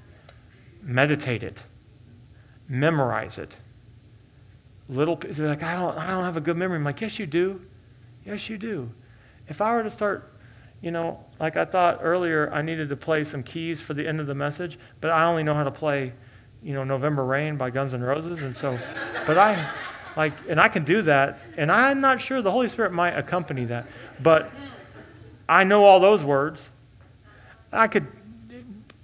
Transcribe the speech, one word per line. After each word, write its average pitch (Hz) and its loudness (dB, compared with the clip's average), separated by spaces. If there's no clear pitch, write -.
Meditate 131 0
it. - -12
Memorize 131 0
it. - -14
Little, 151 0
it's - -10
like, 151 -2
"I 165 -4
don't, 180 -4
I 160 -6
don't 185 -2
have 180 -4
a 160 -2
good 165 -2
memory." 180 -2
I'm 151 -2
like, 143 -4
"Yes, 220 -6
you 208 -6
do. 180 -2
Yes, 202 -10
you 220 -10
do." 180 -8
If 151 -14
I 220 2
were 233 2
to 214 -4
start, 208 -4
you 170 -6
know, 165 -4
like 160 -2
I 165 2
thought 175 2
earlier, 165 0
I 151 -2
needed 160 -4
to 139 -4
play 156 0
some 143 -8
keys 165 -8
for - -10
the 147 -4
end 156 -4
of 151 -6
the 139 -6
message, 147 -6
but 156 -2
I 160 4
only 170 2
know 151 0
how 147 0
to 139 0
play, 139 -2
you 151 -8
know, 135 -4
November 135 0
Rain 147 -2
by 127 -4
Guns 135 -2
N' 120 -4
Roses. 160 -4
And 131 -6
so, 127 -4
but 156 2
I, 185 4
like, 156 0
and 156 2
I 185 8
can 160 -2
do 185 2
that, 143 2
and 156 2
I'm 269 4
not 269 2
sure 262 -4
the 196 0
Holy 240 2
Spirit 196 -2
might 175 0
accompany 143 -4
that, 120 -6
but 160 6
I 175 8
know 202 6
all 190 10
those 190 6
words. 143 -2
I 220 4
could 147 0